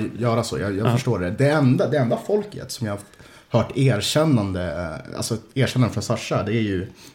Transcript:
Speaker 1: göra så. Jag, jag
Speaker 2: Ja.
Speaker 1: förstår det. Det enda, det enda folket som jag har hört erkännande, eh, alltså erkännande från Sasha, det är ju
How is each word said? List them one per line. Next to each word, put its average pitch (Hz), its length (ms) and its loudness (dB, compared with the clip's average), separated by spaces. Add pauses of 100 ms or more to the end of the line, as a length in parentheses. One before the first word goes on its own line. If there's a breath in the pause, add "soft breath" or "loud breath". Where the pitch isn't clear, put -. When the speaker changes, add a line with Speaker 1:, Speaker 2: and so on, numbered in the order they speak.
(180)
Speaker 1:
göra 117 260 2
så. - 140 -4
Jag, 95 180 -2
jag 107 100 -2
Speaker 2:
Ja. 120 60 0
Speaker 1:
förstår 117 260 0
det. 90 120 -2
Det 131 200 2
enda, 147 380 4
det 143 100 0
enda 117 280 0
folket - 460 -4
som - 140 -6
jag 101 120 -4 (500 soft breath)
har 117 140 2
hört - 140 -4
erkännande, 104 960 2 (400)
eh, - 40 -10
alltså - 200 -4 (180)
erkännande 123 400 2
från 104 80 -2
Sasha, 117 400 -2
det 101 140 -2
är 117 60 2
ju 95 240 0 (280 loud breath)